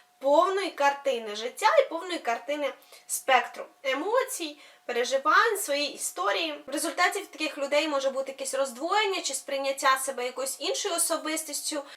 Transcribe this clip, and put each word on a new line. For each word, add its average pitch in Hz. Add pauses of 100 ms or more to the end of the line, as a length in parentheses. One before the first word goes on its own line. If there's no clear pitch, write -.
(180)
повної 349
картини 247
життя 254
і -
повної 339
картини 269 (320)
спектру - (180)
емоцій, 320 (260)
переживань, 269
своєї 285
історії. 339
В -
результаті 339
в 330
таких -
людей 285
може 269
бути 269
якесь 269
роздвоєння 330
чи 277
сприйняття 269
себе 247
якоюсь 254
іншою 381
особистістю. 311 (140)